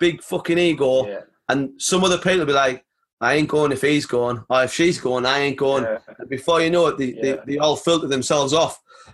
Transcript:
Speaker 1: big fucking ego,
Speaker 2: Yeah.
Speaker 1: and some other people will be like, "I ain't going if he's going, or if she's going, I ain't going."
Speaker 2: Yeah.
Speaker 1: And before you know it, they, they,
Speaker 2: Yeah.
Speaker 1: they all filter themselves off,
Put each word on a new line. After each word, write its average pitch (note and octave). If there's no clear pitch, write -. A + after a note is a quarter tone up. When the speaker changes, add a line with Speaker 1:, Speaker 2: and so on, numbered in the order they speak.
Speaker 1:
big E3+
fucking E3+
ego, C#3
Speaker 2:
Yeah. G2
Speaker 1:
and C3+
some F#3
other F3+
people F#3
will D#3
be C#3+
like, C3+
"I B2
ain't D3+
going D3
if C3+
he's D3
going, A#2+
or B2+
if B2
she's E3+
going, B2
I C#3
ain't C#3
going." C3+
Speaker 2:
Yeah. A2
Speaker 1:
And -
before E3
you E3
know F3
it, C#3+
they, C3
they, C3
Speaker 2:
Yeah. -
Speaker 1:
they C#3+
all D3
filter E3
themselves C#3
off, D#3+